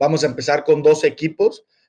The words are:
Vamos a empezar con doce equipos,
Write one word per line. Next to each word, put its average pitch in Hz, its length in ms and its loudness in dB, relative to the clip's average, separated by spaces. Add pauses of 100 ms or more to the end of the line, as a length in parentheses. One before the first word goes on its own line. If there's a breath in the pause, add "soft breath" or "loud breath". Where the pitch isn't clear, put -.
Vamos 151 240 0
a - 20 2
empezar 143 380 -4
con 151 180 2
doce 151 240 4
equipos, 160 580 -4 (240)